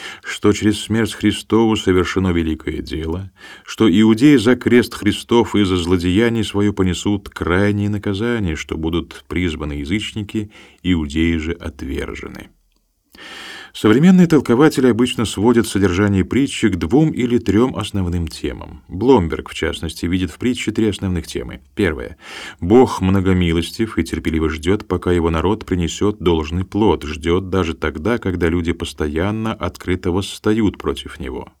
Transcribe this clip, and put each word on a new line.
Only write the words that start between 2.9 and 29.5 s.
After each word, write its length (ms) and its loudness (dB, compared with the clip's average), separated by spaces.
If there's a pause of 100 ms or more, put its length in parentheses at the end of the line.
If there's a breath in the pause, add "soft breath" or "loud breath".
что 240 2
иудеи 480 6
за 200 4
крест 360 2
Христов 640 0
и 100 4
за 120 0
злодеяние 680 0
своё 300 -2
понесут 560 -2
крайнее 580 0
наказание, 680 -4
что 200 -8
будут 500 -6
призваны 480 -4
язычники, 760 -6 (320 loud breath)
иудеи 560 0
же 140 -4
отвержены. 1000 -10 (1200 loud breath)
Современные 520 6
толкователи 640 4
обычно 360 2
сводят 420 2
содержание 600 2
притчи 420 0
к 80 -2
двум 340 2
или 280 0
трём 380 0
основным 520 -4
темам. 600 -10
Бломберг, 600 2
в 60 -14
частности, 500 -6
видит 260 -2
в 60 -18
притче 360 -4
три 160 0
основных 380 -4
темы. 360 -10 (120)
Первое. 440 -2 (420 loud breath)
Бог 400 6
многомилостив 960 2
и 80 0
терпеливо 460 -2
ждёт, 360 -2
пока 260 0
его 180 2
народ 340 0
принесёт 540 -2
должный 460 0
плод, 400 0
ждёт 440 -2
даже 240 -2
тогда, 460 -4
когда 320 -2
люди 220 0
постоянно 800 -4